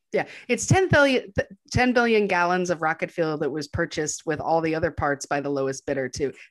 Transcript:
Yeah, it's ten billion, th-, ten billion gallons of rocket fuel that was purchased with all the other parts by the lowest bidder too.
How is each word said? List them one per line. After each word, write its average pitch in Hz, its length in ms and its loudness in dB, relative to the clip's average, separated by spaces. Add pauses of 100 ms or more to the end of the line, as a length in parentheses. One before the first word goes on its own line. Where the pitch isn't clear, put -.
(120)
Yeah, 180 140 0 (220)
it's 240 180 -2
ten 381 220 4
billion, 277 440 4
th-, - 160 -4 (240)
ten 247 200 2
billion 226 340 4
gallons 180 440 2
of 160 120 -2
rocket 160 280 -2
fuel 160 280 -2
that 147 120 0
was 147 180 -6
purchased - 580 -4
with 156 140 -4
all 165 200 0
the 160 140 0
other 160 160 0
parts 143 360 -2
by 143 140 -2
the 139 100 -6
lowest 135 360 -4
bidder 135 220 -2
too. 135 240 -4 (180)